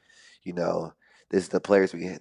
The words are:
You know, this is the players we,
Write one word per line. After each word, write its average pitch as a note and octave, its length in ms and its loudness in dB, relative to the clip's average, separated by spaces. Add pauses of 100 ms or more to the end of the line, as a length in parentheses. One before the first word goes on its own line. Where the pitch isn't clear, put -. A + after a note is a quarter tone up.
(420)
You F#2 120 -10
know, F2 400 -4 (360)
this F#2+ 140 2
is - 60 -14
the F#2 100 0
players G2 320 4
we, F#2 280 -8